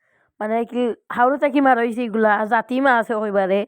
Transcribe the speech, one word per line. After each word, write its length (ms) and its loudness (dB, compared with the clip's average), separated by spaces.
মানে 240 -2
কি, 180 -4
হাওড়ে 260 2
থাকি 220 0
মারা 200 4
হইছে 240 -4
এগুলা, 280 0
জাতি 340 -2
মাছ 300 2
একেবারে। 580 0